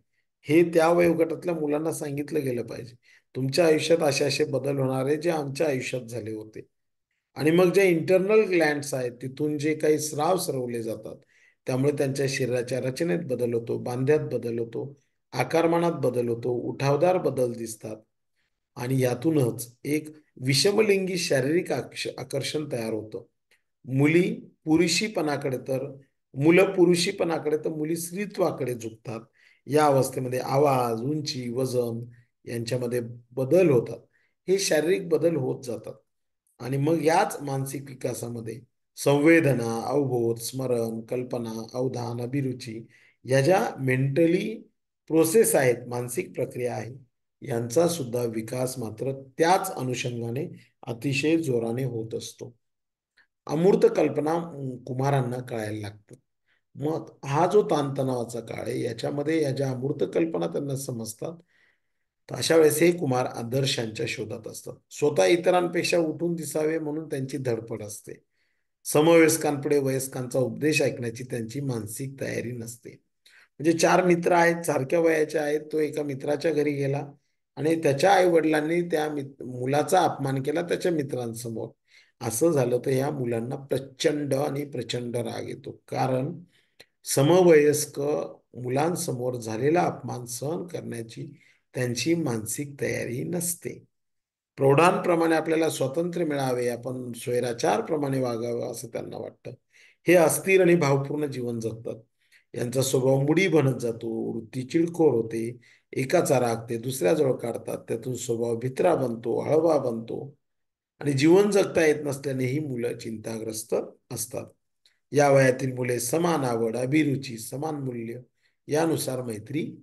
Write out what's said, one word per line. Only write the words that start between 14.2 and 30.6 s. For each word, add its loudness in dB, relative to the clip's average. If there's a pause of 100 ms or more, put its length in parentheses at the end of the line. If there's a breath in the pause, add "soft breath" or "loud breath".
बदल -4
होतो, -6 (360)
आकारमानात 2
बदल -2
होतो, -2
उठावदार 2
बदल 0
दिसतात. -10 (800)
आणि 0
यातूनच 2 (100)
एक -4 (320 loud breath)
विषमलिंगी 2
शारीरिक 0
आक्ष-, -6 (100)
आकर्षण -6
तयार -4
होतं. -8 (720)
मुली 4 (320)
पुरुषीपणाकडे 0
तर, -6 (380 soft breath)
मुलं 6
पुरुषीपणाकडे 2
तर -2
मुली -4
स्त्रीत्वाकडे -4
झुकतात. -12 (460 soft breath)
या 4
अवस्थेमध्ये 2
आवाज, 2